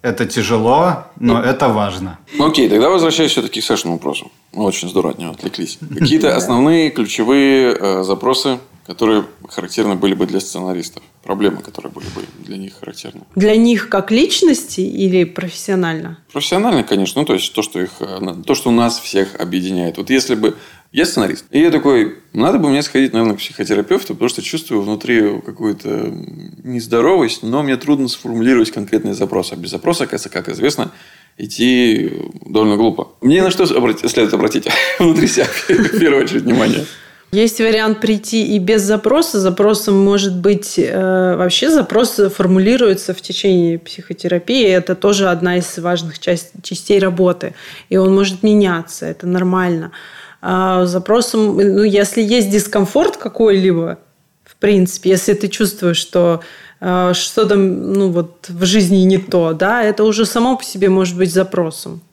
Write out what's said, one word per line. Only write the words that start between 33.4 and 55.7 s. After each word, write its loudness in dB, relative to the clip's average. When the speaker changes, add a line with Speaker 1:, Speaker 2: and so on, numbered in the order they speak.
Speaker 2:
на 2
что 0
обрати-, 0
следует 0
обратить -2
<laughs> -4
внутри 4
себя 0
в 0
первую 4
очередь -2
внимание? 2
Speaker 3:
Есть 0
вариант 2
прийти 0
и 2
без 2
запроса. 2
Запросом 2
может 2
быть, 0
э, 0
вообще 0
запрос 2
формулируется 2
в -16
течение 0
психотерапии. -2
Это 2
тоже 2
одна 0
из -4
важных -4
часть-, -4
частей -2
работы. 0
И 0
он 4
может 0
меняться, 2
это -10
нормально. 0
А 2
запросом, 0
ну, 4
если 2
есть 2
дискомфорт 0
какой-либо, 0
в -20
принципе, 2
если 2
ты -2
чувствуешь, -2